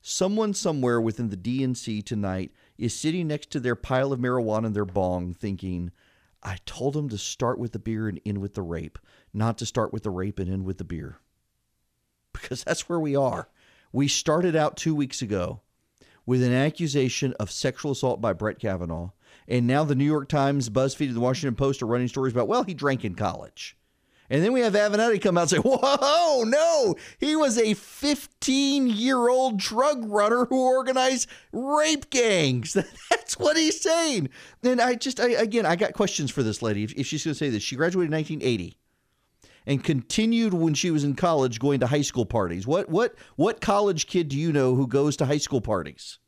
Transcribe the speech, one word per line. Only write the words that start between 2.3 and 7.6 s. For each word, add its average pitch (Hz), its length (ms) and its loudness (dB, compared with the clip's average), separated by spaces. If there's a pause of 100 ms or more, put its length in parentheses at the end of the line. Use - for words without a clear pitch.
is 113 160 -2
sitting 160 340 -2
next 147 240 -6
to 151 80 -4
their 120 160 0
pile 135 360 0
of 127 80 -2
marijuana 117 480 0
and 104 80 -2
their 104 100 0
bong 90 480 -2
thinking, 90 580 -6 (500)
"I 95 240 -10
told 139 300 -4
him 147 140 -2
to 104 80 -6
start - 420 -4
with 117 120 -6